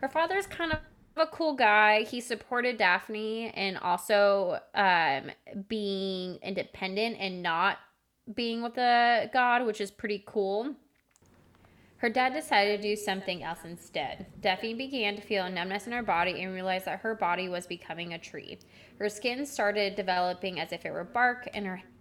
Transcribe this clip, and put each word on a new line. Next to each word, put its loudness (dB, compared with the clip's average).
Her 0
father's 0
kind -2
of -2
a 4
cool -2
guy. 6
He -6
supported -2
Daphne 0
and -2
also, 4
um, 4
being -4
independent -4
and -4
not 0
being -2
with -6
the 4
god, 4
which -2
is -4
pretty -4
cool. -2
Her 2
dad 2
decided 2
to -2
do 2
something -4
else -8
instead. -8
Daphne 0
began -2
to -12
feel -2
a -6
numbness -4
in -6
her -4
body 2
and -6
realized -2
that -4
her -2
body 0
was -6
becoming -10
a -10
tree. -14
Her 0
skin -4
started 0
developing -2
as -6
if -8
it -6
were -6
bark, 0
and -4
her -6